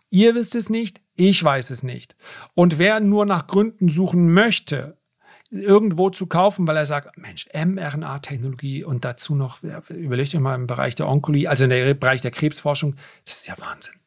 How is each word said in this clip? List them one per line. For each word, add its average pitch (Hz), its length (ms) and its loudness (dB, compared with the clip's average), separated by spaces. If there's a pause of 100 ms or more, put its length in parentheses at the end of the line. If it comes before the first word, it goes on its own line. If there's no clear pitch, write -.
(100)
Ihr 220 240 6
wisst 233 200 -2
es 233 140 -4
nicht, 220 320 -4 (160)
ich 185 260 4
weiß 135 280 0
es 120 120 -8
nicht. 123 340 -12 (360)
Und 175 260 4
wer 214 220 2
nur 208 240 4
nach 185 220 -2
Gründen 202 420 0
suchen 175 420 2
möchte, 170 680 0 (520)
irgendwo 196 600 2
zu 185 160 -6
kaufen, 185 400 2
weil 156 100 0
er 151 100 0
sagt, 143 300 -6
„Mensch, - 360 -16
M-R-N-A-Technologie 143 1300 -6
und 127 220 -6
dazu 131 320 -4
noch, 135 260 -6
ja, - 260 -12
überlegt 143 460 -4
euch 156 60 0
mal 131 160 0
im 127 100 -6
Bereich 127 300 -4
der 151 100 -4
Onkologie, 143 400 0
also 139 160 2
in 131 80 4
der 127 240 2
Bereich 131 280 0
der 120 100 -6
Krebsforschung, 147 640 -2 (280)
das - 120 -8
ist - 100 -10
ja - 120 -14
Wahnsinn. - 360 -10 (120)